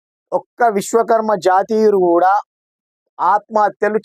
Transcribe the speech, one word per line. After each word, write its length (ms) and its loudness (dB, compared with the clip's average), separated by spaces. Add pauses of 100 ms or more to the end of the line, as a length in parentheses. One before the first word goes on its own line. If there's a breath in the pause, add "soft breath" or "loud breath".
(320)
ఒక్క 320 -4
విశ్వకర్మ 720 0
జాతీయుడు 600 0
కూడా 360 2 (880)
ఆత్మహత్యలు 880 -2